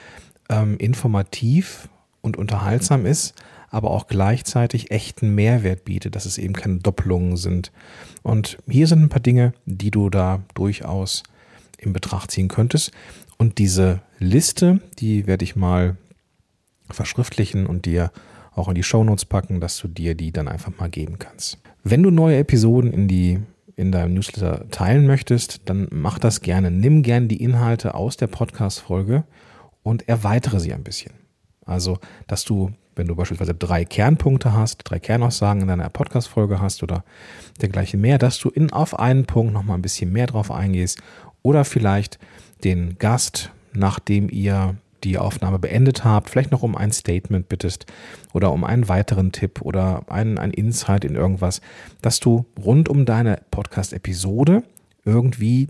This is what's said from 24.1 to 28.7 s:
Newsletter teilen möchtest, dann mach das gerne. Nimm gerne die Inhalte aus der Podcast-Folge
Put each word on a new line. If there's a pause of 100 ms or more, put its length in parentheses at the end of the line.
Newsletter
teilen
möchtest,
dann
mach
das
gerne.
Nimm
gerne
die
Inhalte
aus
der
Podcast-Folge (580)